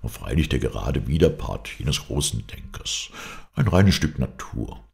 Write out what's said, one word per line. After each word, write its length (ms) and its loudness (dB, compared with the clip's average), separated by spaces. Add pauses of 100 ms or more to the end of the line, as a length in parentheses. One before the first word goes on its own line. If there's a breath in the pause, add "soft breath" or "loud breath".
war 80 -6
freilich 400 0
der 100 2
gerade 480 -2
Widerpart 600 2 (100)
jenes 220 0
großen 460 -4
Denkers, 640 -8 (440 loud breath)
ein 140 4
reines 260 8
Stück 240 0
Natur 640 -6 (120)